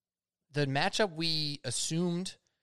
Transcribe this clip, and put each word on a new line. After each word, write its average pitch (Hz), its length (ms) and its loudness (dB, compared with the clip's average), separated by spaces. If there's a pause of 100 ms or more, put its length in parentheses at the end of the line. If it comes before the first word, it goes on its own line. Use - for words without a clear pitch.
(520)
the 147 140 0
matchup 165 500 2
we 156 480 -2
assumed 170 720 0 (280)